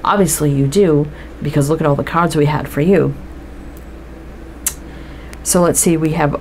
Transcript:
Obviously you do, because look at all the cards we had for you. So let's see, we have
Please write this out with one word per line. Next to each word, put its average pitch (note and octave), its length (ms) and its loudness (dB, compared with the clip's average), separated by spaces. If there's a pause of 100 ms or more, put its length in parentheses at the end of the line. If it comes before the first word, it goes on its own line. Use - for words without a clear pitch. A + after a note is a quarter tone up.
Obviously D#3 480 2
you C#3 160 2
do, D3+ 420 4 (320)
because C#3+ 280 0
look D#3+ 100 2
at D#3 80 2
all C#3+ 80 4
the C#3 80 -2
cards E3 320 2
we D3 120 4
had D3 200 -2
for - 140 -2
you. D3 340 4 (2250)
So - 200 2
let's E3+ 180 4
see, E3+ 160 4
we D#3 160 0
have D#3 300 2